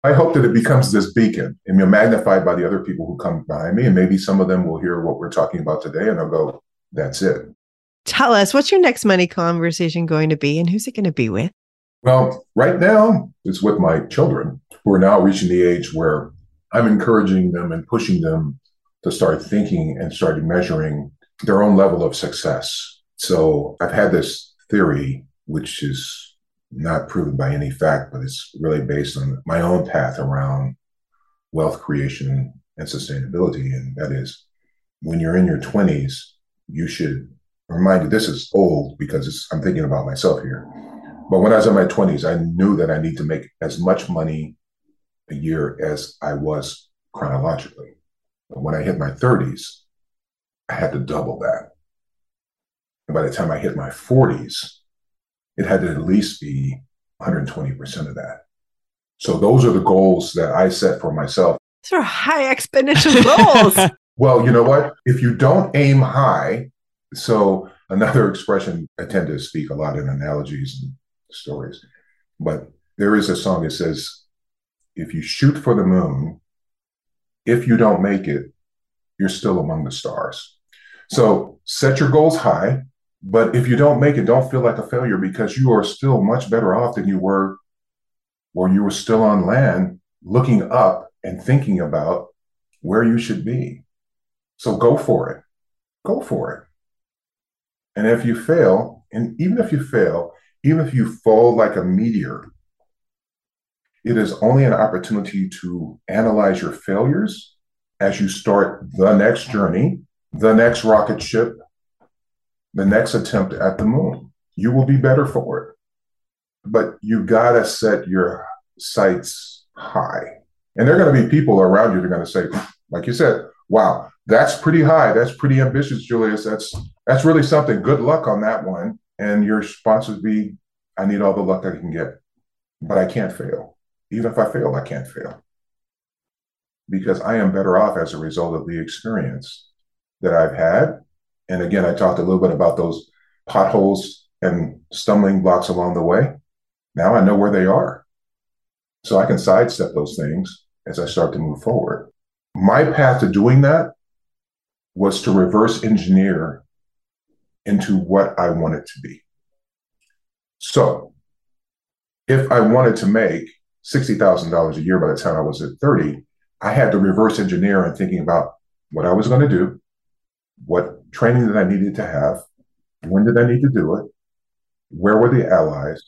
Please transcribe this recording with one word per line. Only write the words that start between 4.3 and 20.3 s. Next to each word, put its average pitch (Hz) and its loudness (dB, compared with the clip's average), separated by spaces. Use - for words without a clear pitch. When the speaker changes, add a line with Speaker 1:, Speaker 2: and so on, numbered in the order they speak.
Speaker 1:
of 92 4
them 90 0
will 80 -4
hear 87 -4
what 82 -2
we're 85 -10
talking 82 -2
about 76 -4
today 82 -4
and 85 0
they'll 80 -4
go, 78 -4
"That's 73 -6
it." - -2
Speaker 2:
Tell 262 2
us, 294 4
what's 285 2
your 392 4
next 247 2
money 185 4
conversation 170 -2
going 156 0
to 156 0
be 147 -2
and 170 0
who's 208 -2
it 254 -12
gonna 190 -2
be 120 -2
with? 110 -4
Speaker 1:
Well, 127 2
right 160 2
now 214 4
it's 95 -4
with 104 2
my 80 2
children - -2
who 101 4
are 95 4
now 98 6
reaching 95 2
the 90 4
age 87 0
where 78 -2
I'm 120 2
encouraging 95 2
them 87 -6
and 80 -8
pushing 90 -2
them 80 -2
to - -4
start - 0
thinking 165 -2
and - -8
start 156 -2